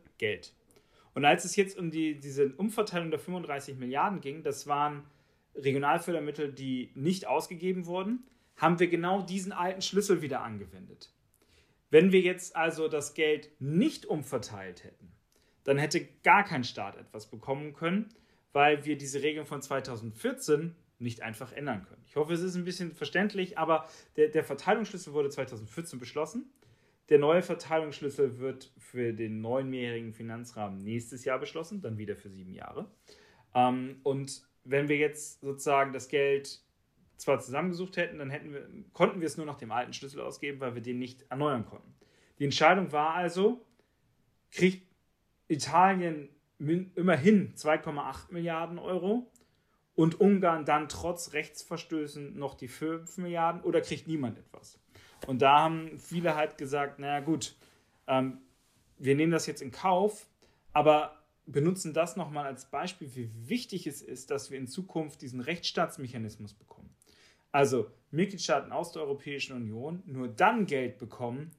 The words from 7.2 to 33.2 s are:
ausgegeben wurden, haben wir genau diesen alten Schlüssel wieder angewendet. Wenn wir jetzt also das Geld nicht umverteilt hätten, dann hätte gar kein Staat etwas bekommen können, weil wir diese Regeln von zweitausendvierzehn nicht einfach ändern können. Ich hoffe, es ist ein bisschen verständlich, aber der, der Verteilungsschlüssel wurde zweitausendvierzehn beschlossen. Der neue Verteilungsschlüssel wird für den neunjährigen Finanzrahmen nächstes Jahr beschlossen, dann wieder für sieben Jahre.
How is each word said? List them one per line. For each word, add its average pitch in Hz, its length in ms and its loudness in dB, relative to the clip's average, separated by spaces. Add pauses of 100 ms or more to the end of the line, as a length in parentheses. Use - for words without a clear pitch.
ausgegeben 185 600 -2
wurden, 190 420 -4 (300)
haben 170 220 4
wir 175 80 4
genau 175 340 2
diesen 185 300 -6
alten 185 300 -4
Schlüssel 190 400 2
wieder 127 200 -4
angewendet. 98 720 -14 (760)
Wenn 180 220 10
wir 185 100 8
jetzt 180 340 -2
also 160 320 0
das 147 260 -4
Geld 151 460 0
nicht 170 460 0
umverteilt 107 800 -6
hätten, - 280 -20 (520)
dann 139 140 4
hätte 151 280 0 (180)
gar 185 200 8
kein 147 200 -2
Staat 101 340 -8
etwas - 320 -16
bekommen 139 440 -6
können, 180 360 -2 (420)
weil 147 320 4
wir 147 140 -2
diese 139 240 -6
Regeln 151 240 -2
von 143 160 -8
zweitausendvierzehn 143 1120 -2 (240)
nicht 120 220 -6
einfach 113 300 -10
ändern 123 320 -6
können. - 240 -20
Ich - 80 -10
hoffe, 151 180 0
es 165 80 0
ist 180 140 -2
ein 175 100 -4
bisschen 175 280 -6
verständlich, 185 640 -2
aber 160 320 2 (260)
der, 151 140 6
der 151 140 2
Verteilungsschlüssel 180 720 -2
wurde 143 160 0
zweitausendvierzehn 127 720 -8
beschlossen. 160 520 -8 (580)
Der 147 100 12
neue 156 220 6
Verteilungsschlüssel 151 960 -2
wird 131 380 -8
für 120 360 -4
den 110 280 -6
neunjährigen 120 720 -4
Finanzrahmen 113 720 -10
nächstes 117 420 -6
Jahr 131 140 0
beschlossen, 165 420 -8
dann 110 160 -6
wieder 104 180 -6
für - 140 -18
sieben 95 240 -16
Jahre. - 360 -12 (640)